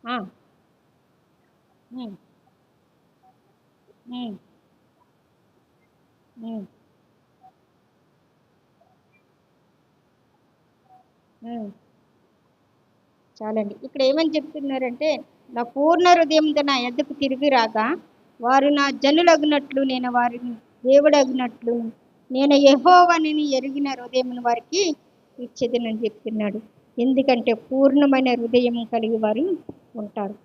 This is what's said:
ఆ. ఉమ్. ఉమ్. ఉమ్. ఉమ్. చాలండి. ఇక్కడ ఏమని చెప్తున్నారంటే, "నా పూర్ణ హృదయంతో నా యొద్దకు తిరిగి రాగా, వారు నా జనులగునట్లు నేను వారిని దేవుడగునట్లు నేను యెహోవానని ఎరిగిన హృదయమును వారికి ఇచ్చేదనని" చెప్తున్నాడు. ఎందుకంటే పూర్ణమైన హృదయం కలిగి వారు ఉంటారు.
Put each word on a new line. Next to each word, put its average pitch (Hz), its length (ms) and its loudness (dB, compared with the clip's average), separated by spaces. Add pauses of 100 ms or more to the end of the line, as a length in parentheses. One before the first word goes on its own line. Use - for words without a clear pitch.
ఆ. 240 120 -8 (1700)
ఉమ్. 233 240 -16 (2000)
ఉమ్. 240 240 -12 (2000)
ఉమ్. 220 220 -12 (4000)
ఉమ్. 226 260 -10 (1700)
చాలండి. 214 400 -6
ఇక్కడ 269 180 -8
ఏమని 311 340 0
చెప్తున్నారంటే, 277 840 -4 (300)
"నా 240 140 -6
పూర్ణ 320 440 2
హృదయంతో 311 540 4
నా 285 160 0
యొద్దకు 247 360 -6
తిరిగి 269 360 -2
రాగా, 226 500 0 (420)
వారు 269 280 2
నా 285 200 2
జనులగునట్లు 294 920 2
నేను 254 300 -4
వారిని 240 420 -4 (320)
దేవుడగునట్లు 254 1080 2 (400)
నేను 277 220 2
యెహోవానని 302 1000 4
ఎరిగిన 277 340 -4
హృదయమును 247 560 -6
వారికి 302 500 -2 (440)
ఇచ్చేదనని" 233 680 -6
చెప్తున్నాడు. 214 560 -6 (380)
ఎందుకంటే 254 540 0
పూర్ణమైన 269 760 2
హృదయం 240 540 0
కలిగి 226 340 -4
వారు 226 400 -2 (380)
ఉంటారు. 208 500 -10